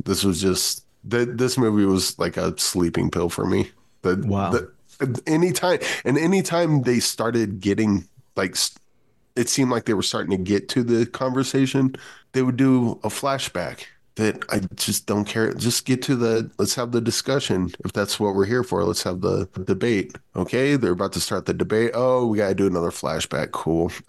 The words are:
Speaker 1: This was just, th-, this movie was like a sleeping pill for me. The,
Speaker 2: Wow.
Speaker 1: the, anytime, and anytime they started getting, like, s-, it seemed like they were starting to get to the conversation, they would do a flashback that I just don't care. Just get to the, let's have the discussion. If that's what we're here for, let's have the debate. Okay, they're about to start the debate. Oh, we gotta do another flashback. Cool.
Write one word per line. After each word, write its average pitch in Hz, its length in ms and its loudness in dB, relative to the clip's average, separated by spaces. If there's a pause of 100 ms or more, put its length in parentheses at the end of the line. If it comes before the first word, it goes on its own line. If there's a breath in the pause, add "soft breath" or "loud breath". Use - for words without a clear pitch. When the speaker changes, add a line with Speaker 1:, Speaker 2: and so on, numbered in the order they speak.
Speaker 1:
This 98 180 -2
was 92 160 2
just, - 460 -2 (240)
th-, 120 240 0
this 127 240 0
movie 107 280 4
was 95 320 2
like 85 200 -2
a 87 200 -2
sleeping 87 540 0
pill 85 180 0
for 98 160 -4
me. 95 260 0 (320)
The, 92 120 2 (100)
Speaker 2:
Wow. 98 260 0
Speaker 1:
the, - 760 -6
anytime, 170 520 2 (260 loud breath)
and 135 120 2
anytime 165 680 2
they 120 180 2
started 113 580 -2
getting, 101 480 2 (280)
like, 95 160 0
s-, - 240 -4 (600)
it 120 140 0
seemed 131 220 2
like 117 140 0
they 113 80 2
were 98 100 0
starting 101 280 -2
to 95 120 0
get 98 260 0
to 127 140 0
the 117 220 2
conversation, 131 880 0 (380 loud breath)
they 131 100 2
would 127 140 0
do 127 460 4
a 107 60 0
flashback - 760 -4 (300)
that 107 340 0
I 107 100 0 (160)
just - 300 -4
don't 104 180 0
care. 110 300 0
Just - 320 -2
get 127 180 0
to 139 140 0
the, 113 400 0
let's 104 180 0
have 120 160 -4
the 120 80 2
discussion. 113 720 0 (140)
If - 80 -6
that's 101 260 -2
what 104 160 2
we're 98 80 4
here 120 200 0
for, 92 200 0
let's 92 200 0
have 92 180 -4
the 95 260 0 (160)
debate. 104 540 -2 (180)
Okay, 131 400 0
they're 110 160 2
about 92 220 -2
to 87 80 -2
start 95 240 -4
the - 80 0
debate. 110 400 0
Oh, 127 340 2
we 107 100 0
gotta 98 160 2
do 98 140 2
another 85 240 0
flashback. 73 600 -4
Cool. 82 420 0 (160)